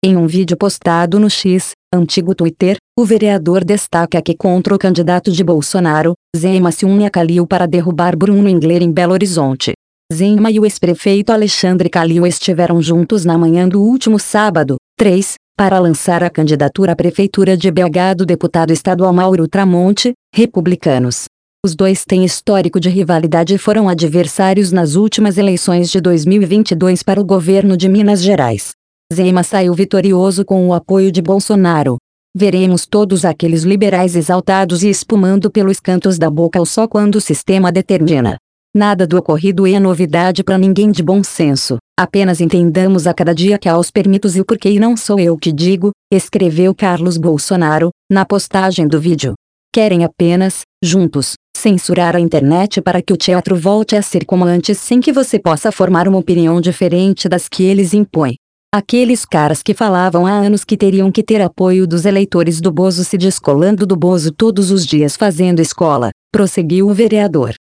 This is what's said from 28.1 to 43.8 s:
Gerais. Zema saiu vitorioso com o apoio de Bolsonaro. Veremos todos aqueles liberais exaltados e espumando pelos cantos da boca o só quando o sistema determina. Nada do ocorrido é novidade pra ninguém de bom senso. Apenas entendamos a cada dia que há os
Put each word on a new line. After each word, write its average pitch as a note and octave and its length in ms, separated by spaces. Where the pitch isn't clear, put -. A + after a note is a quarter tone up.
Gerais. C#3 480
Zema F3+ 320
saiu F3+ 300
vitorioso F#3+ 720
com F#3 240
o F3 60
apoio F#3+ 360
de F3 120
Bolsonaro. E3+ 720
Veremos F#3 480
todos G3 400
aqueles E3 380
liberais F#3 520
exaltados F3+ 680
e G#3 80
espumando G3 600
pelos F#3+ 300
cantos F#3 380
da D#3+ 100
boca E3 320
o E3 60
só A3 200
quando G#3 280
o G#3+ 60
sistema F#3 520
determina. D#3+ 640
Nada G3+ 300
do D#3+ 100
ocorrido F#3 500
é G3 140
novidade F3+ 640
pra F#3+ 140
ninguém F#3+ 320
de F#3+ 120
bom F#3+ 220
senso. C3+ 540
Apenas F#3 440
entendamos F3 640
a F3 80
cada E3+ 200
dia F#3+ 220
que G3 100
há E3 120
os F3 120